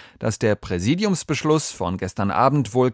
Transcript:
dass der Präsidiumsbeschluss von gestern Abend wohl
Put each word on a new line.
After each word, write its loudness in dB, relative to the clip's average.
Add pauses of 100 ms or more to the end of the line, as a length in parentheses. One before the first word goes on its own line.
(180)
dass -2
der 2
Präsidiumsbeschluss 0
von -4
gestern -2
Abend 2
wohl 2